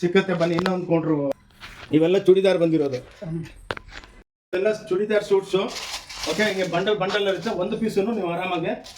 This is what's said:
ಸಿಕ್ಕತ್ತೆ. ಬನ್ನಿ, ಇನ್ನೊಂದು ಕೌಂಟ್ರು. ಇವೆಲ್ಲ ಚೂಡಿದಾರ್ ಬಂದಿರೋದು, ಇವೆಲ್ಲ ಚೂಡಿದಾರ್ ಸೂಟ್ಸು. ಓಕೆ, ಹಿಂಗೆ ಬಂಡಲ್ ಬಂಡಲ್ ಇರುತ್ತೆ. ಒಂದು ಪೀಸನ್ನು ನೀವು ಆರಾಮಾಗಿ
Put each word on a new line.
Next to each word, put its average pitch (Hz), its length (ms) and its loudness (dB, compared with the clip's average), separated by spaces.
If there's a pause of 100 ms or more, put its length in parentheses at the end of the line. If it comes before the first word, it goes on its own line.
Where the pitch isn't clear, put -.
ಸಿಕ್ಕತ್ತೆ. 185 340 2
ಬನ್ನಿ, 170 200 0
ಇನ್ನೊಂದು 180 320 0
ಕೌಂಟ್ರು. 156 460 0 (600)
ಇವೆಲ್ಲ 165 260 4
ಚೂಡಿದಾರ್ 190 400 6
ಬಂದಿರೋದು, 156 380 2
ಇವೆಲ್ಲ - 1800 -8
ಚೂಡಿದಾರ್ 208 520 0
ಸೂಟ್ಸು. 190 340 2 (720)
ಓಕೆ, 202 240 0
ಹಿಂಗೆ 180 180 -2
ಬಂಡಲ್ 196 260 0
ಬಂಡಲ್ 190 300 0
ಇರುತ್ತೆ. 180 220 -2
ಒಂದು 233 280 -4
ಪೀಸನ್ನು 208 340 0
ನೀವು 185 200 -2
ಆರಾಮಾಗಿ 180 380 -4 (280)